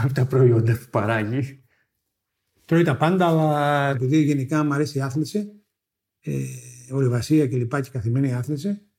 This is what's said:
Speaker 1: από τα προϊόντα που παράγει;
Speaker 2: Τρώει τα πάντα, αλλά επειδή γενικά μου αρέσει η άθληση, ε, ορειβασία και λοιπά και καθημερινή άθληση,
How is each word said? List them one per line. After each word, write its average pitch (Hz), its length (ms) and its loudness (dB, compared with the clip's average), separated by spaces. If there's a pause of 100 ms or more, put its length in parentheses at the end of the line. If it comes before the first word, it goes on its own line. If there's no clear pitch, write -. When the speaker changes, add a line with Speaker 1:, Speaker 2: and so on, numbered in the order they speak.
Speaker 1:
από 131 100 0
τα 127 120 2
προϊόντα 117 480 4
που - 180 -4
παράγει; 113 720 -2 (1040)
Speaker 2:
Τρώει 165 180 2
τα 151 140 2
πάντα, 175 300 2
αλλά 147 600 2
επειδή 135 320 0
γενικά 147 420 0
μου 147 100 0
αρέσει 147 240 -2
η 131 40 -2
άθληση, 156 500 -4 (680)
ε, 139 220 -6 (480)
ορειβασία 135 560 0
και 123 100 -4
λοιπά 123 240 -2
και 131 80 -10
καθημερινή 123 440 -2
άθληση, 147 480 -6 (180)